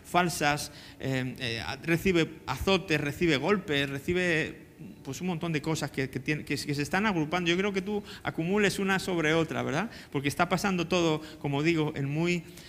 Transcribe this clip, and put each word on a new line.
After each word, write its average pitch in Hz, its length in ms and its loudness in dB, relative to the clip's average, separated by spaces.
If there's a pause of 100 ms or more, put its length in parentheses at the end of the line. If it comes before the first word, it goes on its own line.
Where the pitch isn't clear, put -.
falsas, 165 680 2 (300)
eh, 131 400 -2
eh, 117 240 -4 (180)
recibe 165 640 2
azotes, 165 540 0
recibe 147 360 2
golpes, 143 540 0
recibe, 160 800 -2 (340)
pues, 135 160 -8
un 180 60 -4
montón 170 260 -2
de 151 80 0
cosas 156 300 -2
que, 135 180 -2
que 131 120 -6
tiene, 151 240 -2
que, 147 120 -2
que 143 180 -4
se 143 80 -2
están 180 220 0
agrupando. 175 460 2
Yo 175 60 4
creo 196 160 0
que 190 100 -2
tú 208 200 -4 (200)
acumules 185 560 2
una 196 200 2
sobre 165 360 2
otra, 156 280 2
¿verdad? 143 280 -2 (200)
Porque 143 180 -2
está 170 200 2
pasando 185 380 0
todo, 165 340 2 (180)
como 143 240 -2
digo, 156 340 2
en 139 120 -2
muy, 170 360 0 (240)